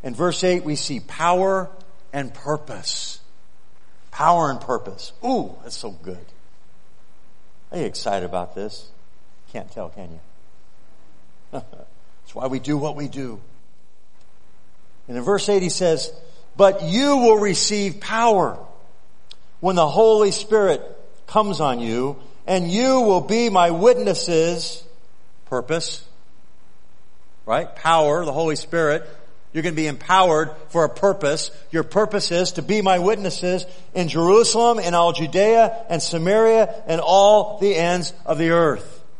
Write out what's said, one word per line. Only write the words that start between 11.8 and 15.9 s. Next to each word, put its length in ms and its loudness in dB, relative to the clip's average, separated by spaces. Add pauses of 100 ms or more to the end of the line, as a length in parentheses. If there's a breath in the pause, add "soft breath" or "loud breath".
why 120 -4
we 120 -2
do 180 -2
what 200 -2
we 100 -6
do. 320 -8 (1700)
And 100 -6
in 60 -4
verse 240 2
eight 140 4
he 80 0
says, 420 0 (460 soft breath)